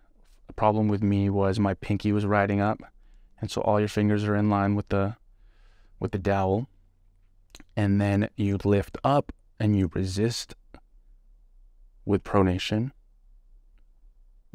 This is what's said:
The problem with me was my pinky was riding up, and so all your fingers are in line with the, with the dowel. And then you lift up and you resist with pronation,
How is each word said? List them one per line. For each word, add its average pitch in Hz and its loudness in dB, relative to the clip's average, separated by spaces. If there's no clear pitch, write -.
The - -20
problem 107 2
with 104 0
me 101 2
was 98 0
my 101 2
pinky 104 -2
was 104 0
riding 101 0
up, 107 -2
and - -6
so - -4
all 107 2
your 104 0
fingers 104 0
are 107 0
in 104 0
line 101 0
with 104 -6
the, 101 -2
with - -6
the 104 -4
dowel. 98 -2
And 101 2
then 101 0
you 101 0
lift 101 0
up 139 0
and 104 2
you 95 2
resist 95 -4
with 98 0
pronation, 101 0